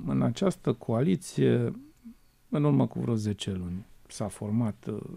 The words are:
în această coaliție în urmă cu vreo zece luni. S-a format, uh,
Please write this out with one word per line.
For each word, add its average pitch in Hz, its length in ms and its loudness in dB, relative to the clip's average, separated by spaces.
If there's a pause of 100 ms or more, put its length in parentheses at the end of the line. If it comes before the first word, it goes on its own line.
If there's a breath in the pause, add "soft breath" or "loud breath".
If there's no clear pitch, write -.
în 135 160 2
această 135 500 0
coaliție 123 1000 2 (760)
în 147 160 0
urmă 139 220 4
cu 120 140 -4
vreo 123 140 0
zece 107 360 -2
luni. 90 360 -6 (200)
S-a - 220 -6
format, 107 600 -2
uh, 104 100 -6 (160)